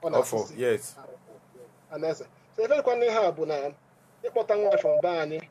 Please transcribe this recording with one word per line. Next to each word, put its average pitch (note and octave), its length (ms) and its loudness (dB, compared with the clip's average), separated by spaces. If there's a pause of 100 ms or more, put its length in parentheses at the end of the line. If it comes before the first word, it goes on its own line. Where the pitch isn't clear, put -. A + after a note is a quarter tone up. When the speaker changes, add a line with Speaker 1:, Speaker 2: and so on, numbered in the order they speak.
Speaker 1:
ọ E3 80 -2
na-afụzi. A#2 440 0
Speaker 2:
Ọfọ, - 40 -14
yes. A#2 380 -2 (920)
Speaker 1:
A D#3 80 -10
na-ese. D#3 260 -4 (320)
So A3 60 0
ife B3+ 120 4
dịkwa C#4 200 2
n'ihe A3+ 320 2
a E3+ 60 2
bụ D#3 140 -4
na C#3+ 260 -4 (500)
ịkpọta A3 320 0
nwaanyị G3+ 260 4
from G3+ 200 2
be F3 80 2
anyị D#3+ 320 -2 (100)